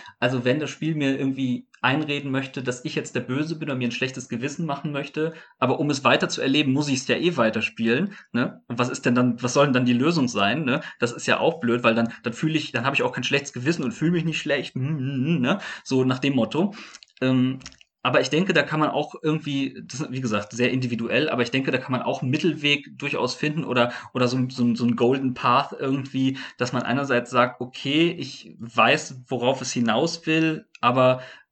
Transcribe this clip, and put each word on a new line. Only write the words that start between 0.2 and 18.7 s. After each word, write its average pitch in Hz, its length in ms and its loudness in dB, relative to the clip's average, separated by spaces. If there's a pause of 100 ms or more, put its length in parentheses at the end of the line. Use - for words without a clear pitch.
wenn 127 160 2
das 147 100 -4
Spiel 160 240 -2
mir 139 240 0
irgendwie 131 480 -2 (160)
einreden 143 480 0
möchte, 135 320 -4
dass 127 220 -4
ich 147 100 -8
jetzt - 200 -6
der 123 80 -2
Böse 151 360 -4
bin 147 120 -6
und 127 80 -4
mir 123 100 -2
ein 117 40 -4
schlechtes 131 360 -6
Gewissen 139 380 -6
machen 147 260 -6
möchte, 156 400 -4 (260)
aber - 220 2
um 147 80 0
es 135 160 -2
weiter 143 240 6
zu - 140 -4
erleben, 135 300 2
muss 143 180 0
ich's 127 180 -2
ja 120 80 2
eh 160 220 0
weiterspielen, 117 720 0 (200)
ne? 123 360 -2
Und 120 100 -6
was 123 120 2
ist - 160 -4
denn 123 80 4
dann, 123 280 2
was 123 120 -2
soll 147 120 6
denn 139 60 2
dann 123 140 4
die 123 80 4
Lösung 139 340 2
sein, 110 360 0
ne? 135 180 0 (160)
Das 120 140 0
ist - 140 -8
ja 120 120 2
auch 165 200 2
blöd, 120 240 0
weil 117 120 4
dann, 117 180 2 (100)
dann 117 120 -4
fühle 156 240 0
ich, - 140 -6
dann 117 120 -2
habe 143 100 0
ich 123 80 2
auch 123 100 0
kein 127 120 -6
schlechtes 139 300 -2
Gewissen 156 280 -2
und 123 100 -2
fühle 156 200 0
mich 170 140 0
nicht 156 120 -2
schlecht, 139 360 -2
hm, 143 240 -2
hm, 131 280 -2
hm, 160 140 2
ne? 143 180 2 (260)
So 131 200 2
nach 131 140 2
dem 139 160 0
Motto. 147 400 0 (480)
Ähm, 131 380 2 (420)
aber 131 200 4
ich 127 80 -2
denke, 185 240 2
da 147 80 6
kann 156 180 -2